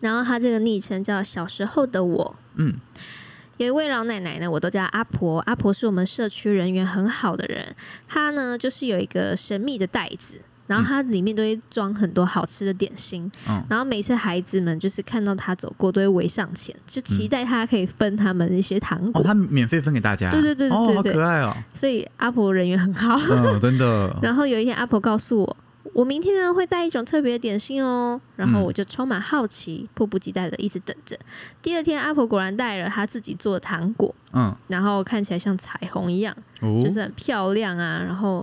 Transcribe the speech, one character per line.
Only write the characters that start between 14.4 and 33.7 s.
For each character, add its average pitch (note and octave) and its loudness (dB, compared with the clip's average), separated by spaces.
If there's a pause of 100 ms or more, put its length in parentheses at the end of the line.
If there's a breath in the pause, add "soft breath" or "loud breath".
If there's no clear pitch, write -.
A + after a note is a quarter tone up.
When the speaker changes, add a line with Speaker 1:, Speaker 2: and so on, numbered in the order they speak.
Speaker 1:
子 F#3 0
们 E3+ 0
就 F#3+ 0
是 G3+ -8
看 A3 -2
到 G3+ 2
她 F#3+ -2
走 - -8
过， F#3 2
都 G3 2
会 G3 4
围 F3 4
上 E3+ -4
前， - -10 (120)
就 - -8
期 G#3 0
待 B3 0
她 A#3 0
可 A#3 2
以 F#3 2
分 G#3 0
他 G3+ 2
们 F3 2
一 F#3 4
些 G3 0
糖 F3 -2 (140)
果。 D#3+ 4
Speaker 2:
哦， D3+ 6
她 G3 4
免 C#3 4
费 D#3+ 2
分 C#3+ 2
给 A#2 2
大 G2+ 2
家？ F#2+ 0
Speaker 1:
对， D#4 4
对， D4+ 4
对， C4+ 2
对， B3 4
Speaker 2:
哦， A3+ 4
Speaker 1:
对， G3+ 4
对。 - -
Speaker 2:
好 D#3 4
可 E3 4
爱 E3 2
哦。 G#2+ 0 (180)
Speaker 1:
所 - -2
以 A#3 -2
阿 A#3 0
婆 G#3+ 4
人 F#3 4
缘 F#3 2
很 F#3 2
好。 A#3 2 (140)
Speaker 2:
嗯， A2+ 4
真 B2+ 4
的。 A2 4
Speaker 1:
<laughs> - -6
然 A3+ 2
后 C#4+ 4
有 B3 2
一 A3+ 2
天 B3 0
阿 A#3+ -2
婆 A3+ 2
告 G#3+ 2
诉 G#3+ 2
我 - -2 (360)
，“我 B3 4
明 C#4 -2
天 F#4+ 2
呢， F4+ 4
会 F4+ 2
带 F4 0
一 E4 0
种 A#3+ -2
特 D4+ 0
别 B3 2
的 A#3+ 0
点 G#3+ -2
心 C4+ -2
哦。” B3 0 (160)
然 G3 2
后 G#3 4
我 F3+ 0
就 G3+ -2
充 B3+ -4
满 G3+ -2
好 C4+ 0
奇， - -8
Speaker 2:
嗯。 G#3+ -14
Speaker 1:
迫 A3 0
不 G3+ -2
及 F#3+ -10
待 F#3 -2
的 - -8
一 G#3 -2
直 F#3 -8
等 - -14
着。 - -14 (440 loud breath)
第 E4+ -2
二 E4 0
天 D4+ 0
阿 D4 -2
婆 C4 4
果 G#3+ 2
然 F#3+ -2
带 A3+ -2
了 F3+ -4
她 G#3 -2
自 A3+ -8
己 - -10
做 G3 -2
的 F3 -2
糖 F3 -2